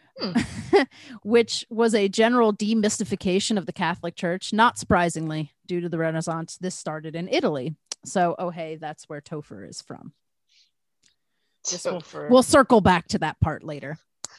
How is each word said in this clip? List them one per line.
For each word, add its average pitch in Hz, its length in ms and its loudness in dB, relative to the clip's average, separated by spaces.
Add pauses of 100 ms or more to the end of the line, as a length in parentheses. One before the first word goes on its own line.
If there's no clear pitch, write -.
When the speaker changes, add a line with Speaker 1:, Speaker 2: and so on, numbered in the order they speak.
(200)
Speaker 1:
Hmm. 196 120 -6 (720)
Speaker 2:
<laughs> 240 220 -20
which 226 460 0
was 226 260 2
a 202 120 4
general 220 460 4
demystification 208 1040 0
of 160 80 -2
the 175 80 -10
Catholic 175 420 -4
Church. 185 380 -4
Not 226 240 4
surprisingly, 160 760 0 (120)
due 175 160 -4
to 175 80 -6
the 170 80 -4
Renaissance, 160 600 -4
this - 180 -8
started 156 400 -10
in 170 140 -6
Italy. 160 460 -2 (300)
So, 175 340 0
oh 180 120 -4
hey, 160 260 -10
that's 156 320 -14
where 147 120 -12
Topher 127 460 -14
is - 140 -16
from. - 320 -18 (1500)
Just 180 180 -8
we'll, 175 160 -4
Speaker 1:
Topher. 151 280 -12
Speaker 2:
we'll 247 140 8
circle 247 380 6
back 175 280 4
to 190 100 -2
that 156 200 -4
part 147 240 0
later. 147 340 -12 (420)